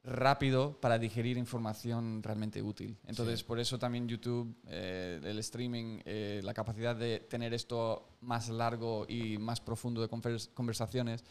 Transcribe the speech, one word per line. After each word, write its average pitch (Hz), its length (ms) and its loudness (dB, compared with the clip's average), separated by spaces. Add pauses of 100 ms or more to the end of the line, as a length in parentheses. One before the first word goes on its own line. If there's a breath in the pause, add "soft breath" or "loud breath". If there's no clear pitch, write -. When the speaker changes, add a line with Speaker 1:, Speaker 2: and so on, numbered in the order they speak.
Speaker 1:
rápido 131 760 4
para 117 180 6
digerir 117 380 2
información 117 840 -2
realmente 107 400 -2
útil. 104 340 -4 (100)
Entonces, 113 340 0
Speaker 2:
Sí. - 40 -12
Speaker 1:
por 117 160 -2
eso 120 180 0
también 120 300 0
YouTube, 120 480 0 (100)
eh, 90 560 -4
el 104 180 -2
streaming, 117 640 -4
eh, 104 360 -2
la 95 120 -4
capacidad 113 420 0
de 113 240 0
tener 117 320 -2
esto 117 720 0
más 120 260 0
largo 113 600 2
y 113 280 0
más 110 240 -2
profundo 117 400 -2
de 113 80 2
convers-, 113 460 -2
conversaciones, 117 760 0